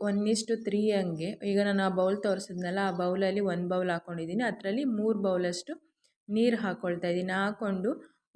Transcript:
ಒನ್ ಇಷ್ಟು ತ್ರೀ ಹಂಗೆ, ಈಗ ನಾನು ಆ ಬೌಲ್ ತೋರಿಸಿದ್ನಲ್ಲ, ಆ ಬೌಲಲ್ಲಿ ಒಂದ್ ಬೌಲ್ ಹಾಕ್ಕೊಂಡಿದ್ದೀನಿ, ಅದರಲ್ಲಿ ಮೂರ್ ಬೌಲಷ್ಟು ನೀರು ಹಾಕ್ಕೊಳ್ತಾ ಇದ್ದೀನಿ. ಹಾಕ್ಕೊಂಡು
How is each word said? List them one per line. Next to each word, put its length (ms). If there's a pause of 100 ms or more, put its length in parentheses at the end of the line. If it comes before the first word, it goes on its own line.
ಒನ್ 260
ಇಷ್ಟು 360
ತ್ರೀ 260
ಹಂಗೆ, 540
ಈಗ 160
ನಾನು 220
ಆ 60
ಬೌಲ್ 340
ತೋರಿಸಿದ್ನಲ್ಲ, 600
ಆ 80
ಬೌಲಲ್ಲಿ 500
ಒಂದ್ 280
ಬೌಲ್ 220
ಹಾಕ್ಕೊಂಡಿದ್ದೀನಿ, 520
ಅದರಲ್ಲಿ 420
ಮೂರ್ 340
ಬೌಲಷ್ಟು 760 (340)
ನೀರು 280
ಹಾಕ್ಕೊಳ್ತಾ 520
ಇದ್ದೀನಿ. 240
ಹಾಕ್ಕೊಂಡು 840 (180)